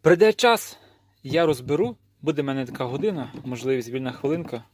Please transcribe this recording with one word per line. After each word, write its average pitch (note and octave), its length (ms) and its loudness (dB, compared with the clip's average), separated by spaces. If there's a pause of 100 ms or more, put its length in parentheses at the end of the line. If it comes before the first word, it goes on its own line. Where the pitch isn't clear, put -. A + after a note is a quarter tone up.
Прийде F3+ 320 6
час, - 460 2 (440)
я D#3+ 240 0
розберу. D3+ 500 -2 (260)
Буде D3 200 -2
в - 20 0
мене C3+ 220 -4
така B2+ 180 -6
година, C#3+ 480 -6 (120)
можливість, B2 440 -4
вільна B2+ 240 -6
хвилинка. C#3+ 600 -6